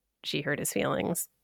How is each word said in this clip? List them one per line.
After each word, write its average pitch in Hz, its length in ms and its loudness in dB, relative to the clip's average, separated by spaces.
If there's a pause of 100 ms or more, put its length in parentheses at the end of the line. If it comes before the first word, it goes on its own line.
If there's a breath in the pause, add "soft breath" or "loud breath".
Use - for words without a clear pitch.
(260)
she 147 160 0
hurt 143 180 0
his - 140 -2
feelings - 560 2 (140)